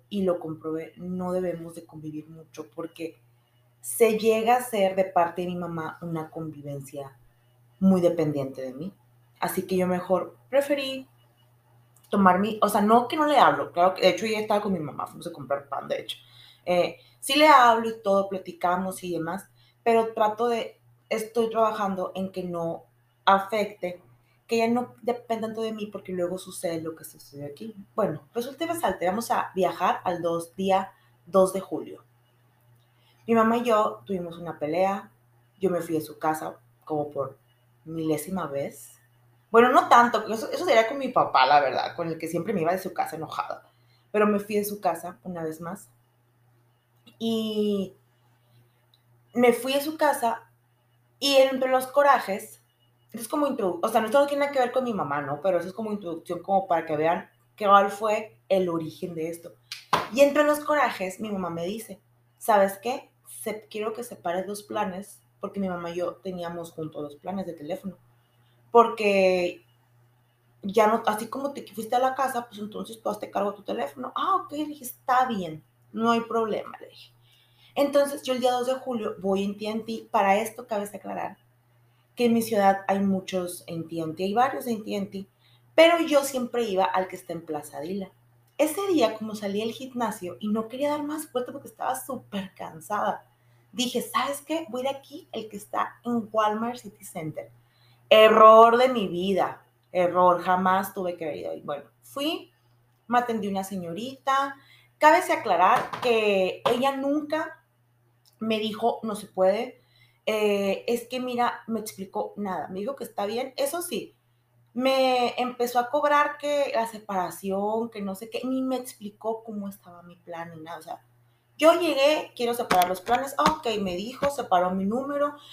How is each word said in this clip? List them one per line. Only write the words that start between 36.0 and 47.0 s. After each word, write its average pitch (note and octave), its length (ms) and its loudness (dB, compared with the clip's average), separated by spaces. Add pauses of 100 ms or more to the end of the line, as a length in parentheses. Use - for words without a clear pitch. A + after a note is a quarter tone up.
su - 180 -14
casa D#3+ 400 -4 (240)
como D3 260 -4
por - 280 -8 (480)
milésima D#3+ 640 -4
vez. C#3 520 -8 (500)
Bueno, A#3 200 8
no E4 180 4
tanto, A#3 320 6
porque G#3+ 140 -6
eso, - 180 -6
eso F4 140 -4
sería A3+ 220 6
con C#4 100 -6
mi C4+ 120 -4
papá, C3+ 360 4
la C#3+ 160 6
verdad, - 340 -2
con E3+ 120 -4
el D#3+ 100 -6
que D#3+ 100 -8
siempre E3+ 260 -4
me F3 80 0
iba E3 100 0
de F#3+ 80 0
su F3+ 140 -10
casa - 220 -4
enojada. - 560 -8 (400)
Pero G#3 140 4
me G#3 140 2
fui G#3 160 -6
de G3+ 100 0
su G3+ 160 -8
casa F3 420 -4
una F3 200 -8
vez D#3+ 180 -8
más. F3 280 -12 (1300)